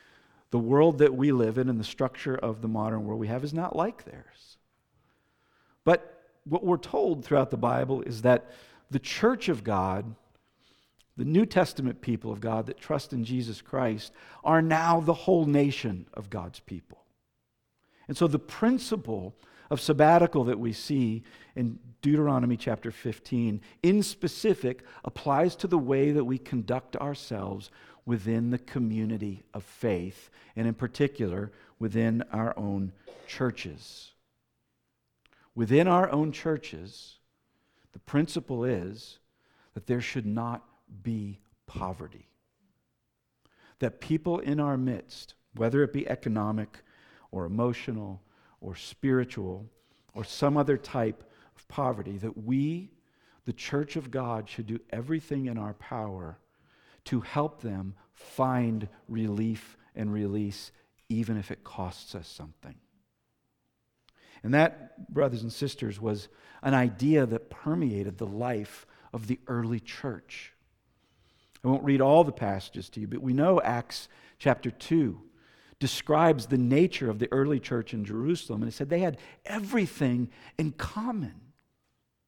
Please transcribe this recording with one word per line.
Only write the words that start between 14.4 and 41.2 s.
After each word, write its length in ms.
are 180
now 380
the 140
whole 320
nation 680
of 160
God's 300
people. 460
And 100
so 100
the 120
principle 960
of 100
sabbatical 640
that 160
we 140
see 500
in 240
Deuteronomy 560
chapter 340
fifteen 680
in 220
specific 800
applies 500
to 120
the 100
way 340
that 140
we 120
conduct 600
ourselves 760
within 460
the 80
community 840
of 100
faith, 640
and 120
in 60
particular 760
within 420
our 260
own 340
churches. 840
Within 320
our 240
own 200
churches, 840
the 60
principle 640
is 540
that 140
there 140
should 240
not 380
be 380